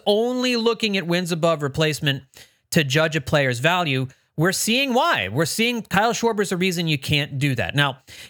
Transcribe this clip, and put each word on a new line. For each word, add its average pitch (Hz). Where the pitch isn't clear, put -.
only 247
looking 220
at 165
wins 175
above 165
replacement 143
to 160
judge 156
a 147
player's 135
value, 147
we're 175
seeing 247
why. 247
We're 127
seeing 233
Kyle 214
Schwarber's 214
the -
reason 175
you 151
can't 143
do 139
that. 90
Now, 139